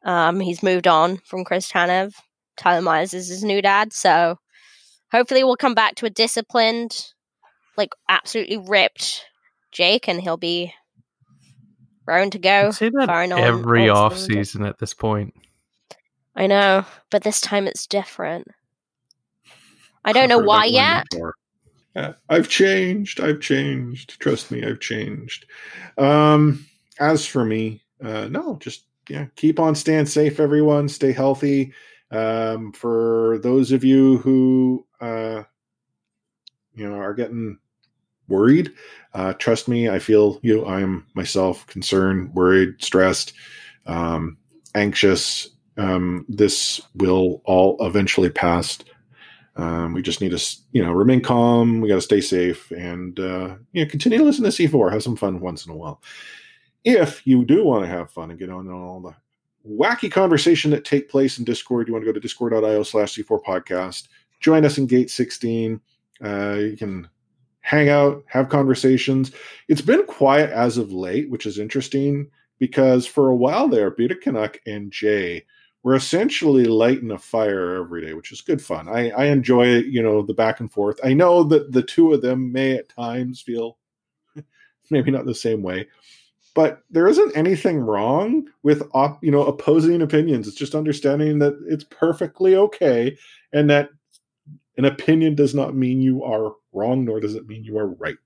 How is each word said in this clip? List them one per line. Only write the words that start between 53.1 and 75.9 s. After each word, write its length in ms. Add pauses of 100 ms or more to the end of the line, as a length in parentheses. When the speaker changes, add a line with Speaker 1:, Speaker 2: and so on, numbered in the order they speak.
Speaker 3:
uh, 380 (160)
you 100
know, 80
continue 280
to 60
listen 200
to 80
C 140
four. 240
Have 120
some 140
fun 240
once 240
in 80
a 20
while. 280 (840)
If 420
you 200
do 180
wanna 220
have 240
fun 180
and 100
get 120
on 180
all 320
the 140 (520)
wacky 460
conversation 600
that 120
take 240
place 300
in 80
Discord, 420
you 60
wanna 100
go 80
to 80
discord 320
dot 140
I 80
O 80
slash 320
C 80
four 200
podcast. 680 (320)
Join 260
us 100
in 100
Gate 240
sixteen. 720 (420)
Uh, 360
you 180
can 320 (520)
hang 280
out, 380
have 240
conversations. 800 (360)
It's 120
been 240
quiet 460
as 260
of 160
late, 380
which 160
is 120
interesting 720 (280)
because 480
for 240
a 60
while 320
there, 220
Buda 260
Canuck 500
and 260
Jay 540 (360)
were 120